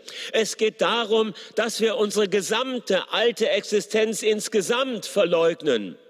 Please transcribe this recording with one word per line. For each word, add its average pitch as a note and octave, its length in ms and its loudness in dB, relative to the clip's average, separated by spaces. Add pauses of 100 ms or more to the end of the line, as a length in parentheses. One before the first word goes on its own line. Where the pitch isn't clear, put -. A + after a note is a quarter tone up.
(320)
Es A3 260 -2
geht G#3+ 240 0
darum, A3 540 2 (200)
dass G#3+ 260 -2
wir G#3+ 160 2
unsere G#3 300 2
gesamte G#3 840 0
alte G#3+ 380 2
Existenz G#3 720 0
insgesamt A3 840 0
verleugnen. D#3+ 880 0 (140)